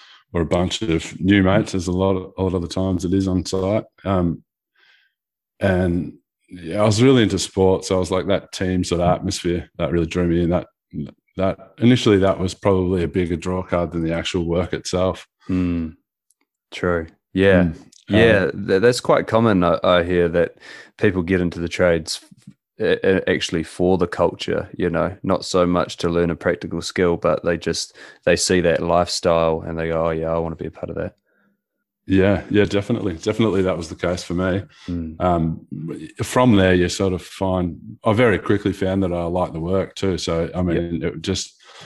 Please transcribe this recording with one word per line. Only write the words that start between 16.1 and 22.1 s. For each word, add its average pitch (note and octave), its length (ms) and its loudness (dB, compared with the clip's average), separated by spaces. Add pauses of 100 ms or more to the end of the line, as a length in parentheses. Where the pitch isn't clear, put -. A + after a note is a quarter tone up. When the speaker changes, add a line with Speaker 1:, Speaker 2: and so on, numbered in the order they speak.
Speaker 2:
true. E2+ 360 -4 (260)
Yeah. F#2+ 300 6
Speaker 1:
Mm. D#2+ 120 0 (340)
Speaker 2:
Yeah, G2+ 440 4
Speaker 1:
Um, G2 140 -8
Speaker 2:
th-, F#2+ 140 4
that's A#2+ 200 4
quite D3 260 2
common. A2 360 4
I, E2+ 200 2
I F2+ 200 4
hear F2 260 2
that E2+ 260 0 (420)
people F#2 240 0
get F2+ 200 0
into E2+ 180 -2
the E2+ 80 -4
trades E2+ 540 0 (580)